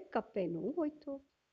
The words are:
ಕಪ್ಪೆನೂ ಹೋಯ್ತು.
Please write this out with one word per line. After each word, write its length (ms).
ಕಪ್ಪೆನೂ 600
ಹೋಯ್ತು. 420